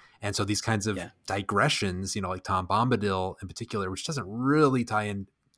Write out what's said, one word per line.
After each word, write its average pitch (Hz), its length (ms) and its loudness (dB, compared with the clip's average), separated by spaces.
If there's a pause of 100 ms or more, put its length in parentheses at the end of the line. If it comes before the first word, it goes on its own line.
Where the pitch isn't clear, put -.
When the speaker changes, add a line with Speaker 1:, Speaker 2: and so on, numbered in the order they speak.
(220)
Speaker 1:
And 101 140 -2
so 107 100 0
these 101 160 0
kinds 110 260 0
of 104 80 0
Speaker 2:
Yeah. 87 140 -6 (160)
Speaker 1:
digressions, 98 880 0
you 104 60 -2
know, 92 80 -4
like 92 160 -6
Tom 95 220 0
Bombadil 101 720 2
in 98 80 -10
particular, 95 420 -6
which - 140 -8
doesn't 139 240 -4
really 131 560 4
tie 107 180 0
in 101 240 -4 (300)